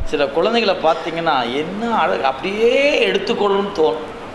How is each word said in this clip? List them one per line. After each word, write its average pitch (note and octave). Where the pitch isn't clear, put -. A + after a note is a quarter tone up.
சில D3
குழந்தைகளை G3
பார்த்தீங்கன்னா, D#3+
என்ன G3+
அழகு, E3
அப்படியே A#3+
எடுத்துக்கொள்ளணும்னு G3
தோணும். D#3